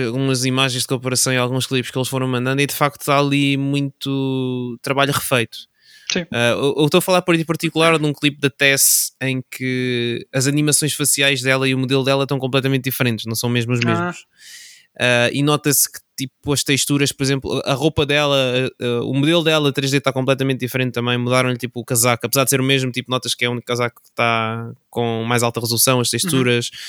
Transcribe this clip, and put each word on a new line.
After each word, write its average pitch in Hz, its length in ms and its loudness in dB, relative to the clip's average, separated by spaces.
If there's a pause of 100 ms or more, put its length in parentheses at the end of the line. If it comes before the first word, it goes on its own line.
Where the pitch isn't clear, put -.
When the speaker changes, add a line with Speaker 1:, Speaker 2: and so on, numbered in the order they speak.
Speaker 1:
algumas 131 380 0
imagens 131 380 0
de - 60 -4
comparação 127 440 0
e 127 60 0
alguns 123 280 0
clipes 127 240 -2
que - 80 -8
eles 127 100 -2
foram 131 200 -2
mandando 127 320 0
e 143 60 2
de - 80 -6
facto - 340 -2
há 143 100 4
ali 139 380 2
muito 135 1300 -2
trabalho 139 300 0
refeito. - 460 -2 (540)
Speaker 2:
Sim. 175 200 -4
Speaker 1:
Ah, 120 180 2
eu, 113 260 0
eu 151 100 2
estou 175 120 4
a 170 40 4
falar 180 200 2
por, 175 140 0
em 165 80 0
particular 165 540 2
de 151 60 -2
um 151 80 2
clipe 147 280 -2
da 139 100 2
Tess - 640 2 (100)
em 131 260 -2
que 127 840 -2
as 135 140 0
animações 147 440 2
faciais 139 480 2
dela 131 280 2
e 131 60 2
o 131 40 0
modelo 135 260 2
dela 139 200 2
estão 135 140 -2
completamente 131 460 0
diferentes, 123 420 -2
não 113 100 -4
são 123 120 -2
mesmo 120 240 0
os 120 80 2
Speaker 2:
Ah. 120 60 0
Speaker 1:
mesmos. 170 400 -2 (720)
Ah, 120 340 4
e 135 80 0
nota-se 147 500 2
que, - 100 -16 (180)
tipo, 139 340 -6
as 131 120 -2
texturas, 143 480 0
por - 100 -10
exemplo, 135 420 -2
a 135 100 0
roupa 151 300 0
dela, 143 320 2
ah, 131 480 -2
ah, 120 200 -2
o 120 100 -2
modelo 156 300 2
dela, 151 280 2
três 135 200 -2
D 139 80 2
tá 139 120 0
completamente 131 460 0
diferente 127 360 -2
também, 120 220 -2
mudaram-lhe, 123 400 0
tipo, 117 220 -10
o 117 60 -8
casaco, 120 420 0
apesar 135 160 2
de 123 80 0
ser 135 100 2
o 131 40 0
mesmo, 131 260 0
tipo, 120 180 -8
notas 123 240 -2
que - 120 -4
é 120 40 0
o 120 40 -4
único 120 160 -8
casaco 120 340 -4
que - 100 -20
tá 117 560 -2 (220)
com 117 320 -2
mais 117 220 0
alta 117 160 -2
resolução, 120 400 2
as 117 80 0
Speaker 2:
Uhum. - 20 -2
Speaker 1:
texturas, 123 600 0 (160)